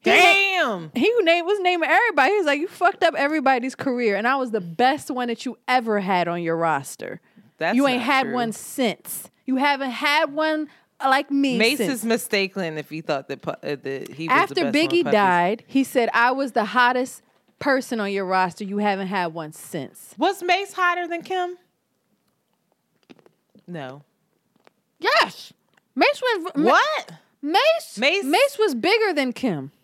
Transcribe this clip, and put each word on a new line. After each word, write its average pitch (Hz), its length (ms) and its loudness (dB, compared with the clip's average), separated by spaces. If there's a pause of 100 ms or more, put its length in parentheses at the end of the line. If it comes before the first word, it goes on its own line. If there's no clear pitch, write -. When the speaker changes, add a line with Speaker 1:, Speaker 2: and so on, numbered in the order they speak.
Speaker 1:
He - 100 2
na-, 247 60 6
Speaker 2:
Damn. 349 760 2
Speaker 1:
he 330 260 2
named, 339 260 2
was 415 140 0
naming 349 300 0
everybody. 339 420 4
He 427 60 2
was 359 80 0
like, 285 140 0
"You 349 80 -6
fucked - 360 0
up 320 100 2
everybody's 269 600 0
career, 240 420 -2
and 214 100 -2
I 262 100 2
was 254 160 -4
the 214 100 -2
best 240 480 0
one 247 180 -4
that 233 160 -6
you 240 140 -8 (100)
ever 226 320 2
had 180 280 0
on 175 140 -4
your 165 140 -2
roster. 160 640 -4 (380)
Speaker 2:
That's 175 180 0
Speaker 1:
You 277 100 2
ain't 254 120 0
Speaker 2:
not 233 80 -4
Speaker 1:
had 269 180 2
Speaker 2:
true. - 100 -6
Speaker 1:
one 233 180 -2
since. - 800 -6 (140)
You 262 120 -2
haven't 269 340 0
had 285 420 0
one 311 360 -2 (360)
like 269 260 2
me 277 280 2
Speaker 2:
Mace 226 200 2
Speaker 1:
since." 247 140 0
Speaker 2:
is 220 120 -6
mistaken 196 720 -2
if 147 100 -10
he 156 140 -10
thought 139 260 -4
that 139 140 -8
Pu-, - 80 -8
uh, 143 320 -6
that 135 340 -8
he 160 100 -10
was 202 80 0
the 294 80 6
Speaker 1:
After 392 120 -4 (100)
Speaker 2:
best 233 100 -4
Speaker 1:
Biggie 330 300 2
Speaker 2:
one, - 0 -
Puffy's - 80 0
Speaker 1:
died, 190 540 2
he 269 180 0
said, 233 300 0
"I 240 180 4
was 262 200 -4
the 220 120 2
hottest 247 560 0 (380)
person 262 420 -2
on 202 100 -4
your 196 140 -2
roster. 185 400 0
You 202 140 -6
haven't 196 300 0
had 180 260 -2
one 156 180 -10
since." - 640 -12
Speaker 2:
Was 359 260 -2
Mace 370 300 -2
hotter 349 340 -2
than 339 160 -8
Kim? 359 360 -6 (2000)
No. 143 360 -12 (960)
Speaker 1:
Yes. - 540 0 (420)
Mace 453 280 2
was 415 320 -2
Ma-, 294 100 0
Speaker 2:
What? 480 460 2 (320)
Speaker 1:
Mace, 480 560 0
Speaker 2:
Mace 320 260 0
Speaker 1:
Mace 415 340 2
was 415 160 2
bigger 381 380 2
than 269 200 0
Kim. 151 380 -4 (140)